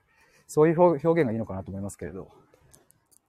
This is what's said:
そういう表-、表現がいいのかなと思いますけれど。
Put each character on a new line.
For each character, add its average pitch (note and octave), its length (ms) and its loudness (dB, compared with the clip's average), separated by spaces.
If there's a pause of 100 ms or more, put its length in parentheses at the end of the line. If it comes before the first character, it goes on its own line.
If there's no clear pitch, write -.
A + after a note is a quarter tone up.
(460)
そ D3+ 200 2
う - 20 6
い E3 60 2
う D#3+ 60 2
表-、 E3 260 4
表 E3 160 4
現 C#3+ 40 2
が A2 60 -2
い A2 40 -4
い - 20 -4
の A2+ 80 -6
か - 80 -10
な F#2+ 100 -8
と - 60 -12
思 F#2+ 100 -8
い - 20 -8
ま G2+ 60 -8
す - 80 -16
け - 80 -14
れ D#2+ 80 -12
ど。 F2+ 160 -14 (1000)